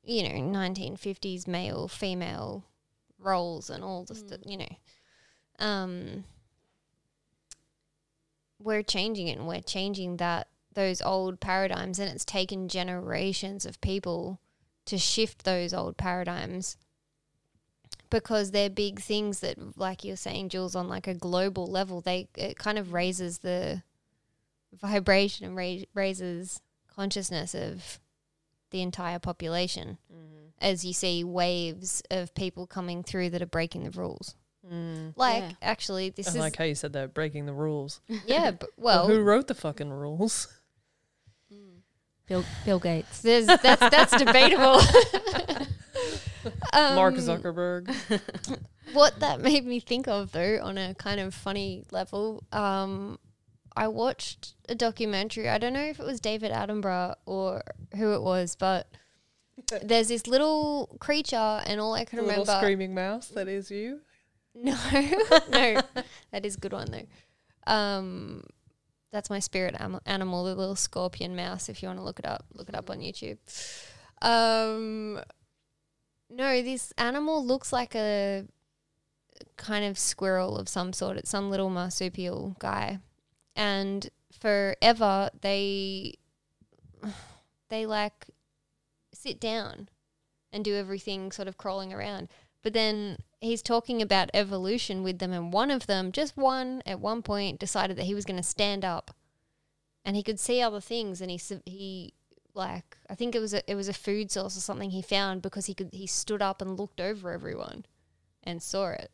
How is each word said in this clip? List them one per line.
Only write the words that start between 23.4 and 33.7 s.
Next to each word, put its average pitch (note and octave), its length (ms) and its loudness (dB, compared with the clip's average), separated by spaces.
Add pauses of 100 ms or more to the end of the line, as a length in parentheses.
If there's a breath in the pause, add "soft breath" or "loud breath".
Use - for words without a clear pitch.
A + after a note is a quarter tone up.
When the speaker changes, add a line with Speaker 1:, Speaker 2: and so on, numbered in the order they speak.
Speaker 1:
vibration G3 680 2
and F#3 100 -10
ra-, F#3 380 -6
raises F#3 680 -4 (340)
consciousness F#3+ 600 -4
of - 440 -8 (720)
the F#3 100 -4
entire F3 380 -4
population F3 800 -4 (160)
Speaker 3:
Mm-hmm. D#3 340 -20 (140)
Speaker 1:
as F3+ 240 2
you F3+ 80 -4
see F3 300 0
waves F3 800 -2 (100)
of F#3 240 -4
people F3+ 320 -6
coming F3 360 -6
through F3+ 280 -2
that F3 100 -4
are F3+ 60 -2
breaking E3 360 -4